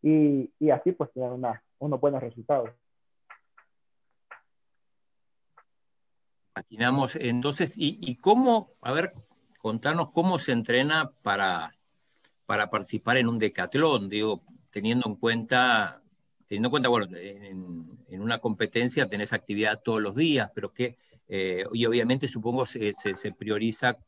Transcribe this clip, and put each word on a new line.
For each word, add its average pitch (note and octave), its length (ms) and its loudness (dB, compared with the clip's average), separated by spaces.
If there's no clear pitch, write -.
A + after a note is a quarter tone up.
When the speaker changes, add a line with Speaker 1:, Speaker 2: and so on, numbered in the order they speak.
Speaker 1:
y, D3 560 4
y D3+ 100 4
así C3 220 4
pues C3 200 -4
tener B2+ 200 -6
una, B2 320 -6
unos C#3 200 -2
buenos C#3 220 0
resultados. A#2+ 480 -2
Speaker 2:
Imaginamos, B2 600 0
entonces, C#3 640 0
¿y, - 200 0
y B2+ 180 -6
cómo, A3+ 640 4
a B2 100 -4
ver, E3+ 220 -2
contanos C#3 540 -2
cómo F3 260 2
se C#3 140 -2
entrena C3 600 2
para, F#2+ 500 0
para G#2 240 0
participar A2 480 -2
en A#2+ 100 4
un A#2 120 0
decatlón? A2 680 0
Digo, G#2 360 -2
teniendo A2+ 400 -2
en G2+ 60 -4
cuenta, A#2 840 0
teniendo G#2 200 -2
en C3 40 0
cuenta, C3+ 180 2
bueno, A2 180 2
en, F#2+ 800 -14
en F#2 140 -12
una A#2 180 -2
competencia A#2 680 0
tenés G#2 240 -4
actividad G#2+ 480 -2
todos A2 200 -2
los G2+ 140 -4
días, C#3 380 2
pero - 180 -8
que, B2 260 -6
eh, F#2+ 460 -2
y A#2 140 2
obviamente A#2+ 400 2
supongo A#2+ 380 -2
se, G#2+ 280 -4
se, G2 220 -4
se G2 180 -8
prioriza A2 640 0